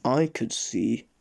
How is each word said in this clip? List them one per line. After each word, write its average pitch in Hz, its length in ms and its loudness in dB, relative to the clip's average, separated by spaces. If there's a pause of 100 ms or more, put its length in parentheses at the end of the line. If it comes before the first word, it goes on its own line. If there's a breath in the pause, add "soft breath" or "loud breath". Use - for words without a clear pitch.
I 147 220 4
could 117 260 -4
see - 540 -2 (140)